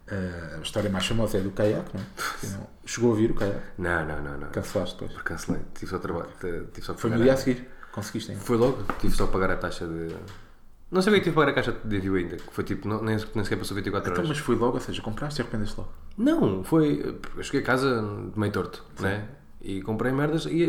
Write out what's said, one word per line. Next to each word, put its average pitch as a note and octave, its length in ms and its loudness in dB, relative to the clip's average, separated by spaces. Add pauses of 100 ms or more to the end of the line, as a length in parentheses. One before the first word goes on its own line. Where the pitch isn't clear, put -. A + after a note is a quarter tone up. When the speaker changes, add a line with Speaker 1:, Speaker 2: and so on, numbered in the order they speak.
(100)
Speaker 1:
Ah, F2 480 -6
a D#2 40 -8
história G2+ 280 0
mais F#2 160 0
famosa A2 320 4
é - 20 4
do F#2+ 120 -2
caiaque, G#2+ 420 2
não G2 80 -4
é? - 40 -6 (340)
Que - 80 -6
não, G2 180 -6 (180)
chegou A#2+ 280 4
a G#2+ 40 4
vir A2 140 6
o - 40 4
caiaque? G2+ 260 2 (180)
Speaker 2:
Não, E2+ 280 0
não, D2+ 160 -4
não, C#2+ 160 -6
não. C#2+ 120 -8
Speaker 1:
Cancelaste - 480 -2
depois? - 240 -8
Speaker 2:
Cancelei. - 400 -4 (120)
Tive - 160 -8
só F#2 80 -2
traba-, E2+ 220 -4
Speaker 1:
Ok. - 200 -10
Speaker 2:
te-, E2+ 320 -4
tive - 140 -10
só F2 80 -6
que - 60 -10
Speaker 1:
Foi A#2 100 2
no A2+ 60 2
Speaker 2:
pagar A#2 80 4
Speaker 1:
dia C3 80 8
a - 20 8
Speaker 2:
a C3 40 2
Speaker 1:
seguir? B2+ 300 0 (240)
Conseguiste G#2+ 400 -6
ainda? G2+ 100 -8
Speaker 2:
Foi A#2+ 140 2
logo. B2+ 260 4 (160)
Tive - 160 6
só G2 120 6
que - 60 4
pagar F#2 180 4
a F2+ 60 2
taxa F2 300 -4
de, E2 280 -4 (760)
não F#3 100 4
sei G3+ 120 6
bem G3 80 8
que F#3+ 40 -4
tive D#3+ 100 2
que D#3 60 6
pagar C#3 120 6
a - 20 0
caixa B2 180 2
de G#2+ 240 -2
envio F#2+ 200 2
ainda, F2 200 0
que - 160 -12
foi G2+ 120 -4
tipo, - 220 -4
não, G#2+ 160 -2
nem, A2 140 2 (180)
nem G#2 100 0
sequer G#2 120 0
passou - 180 -4
vinte G2 120 -2
e G2+ 40 -2
quatro F#2+ 220 0
Speaker 1:
Então, F2 120 0
Speaker 2:
horas. D#3 120 0
Speaker 1:
mas - 80 -4
foi A#2 120 4
logo, A#2+ 180 2
ou A#2 60 0
seja, G#2+ 200 -6
compraste C#3+ 400 -4
e - 20 0
arrependeste G#2 360 -2
logo? - 120 -6 (280)
Speaker 2:
Não, G#3+ 460 4
foi, D3 540 2 (180)
eu - 60 -6
cheguei - 200 -2
a - 20 -4
casa B2+ 380 2 (340)
meio G#2 160 0
torto, - 320 -4 (120)
Speaker 1:
Sim. G2 80 -6
Speaker 2:
né? G#2 240 -2 (340)
E F#2+ 180 -4
comprei A2+ 320 0
merdas D3+ 340 2
e, D3 40 -4 (180)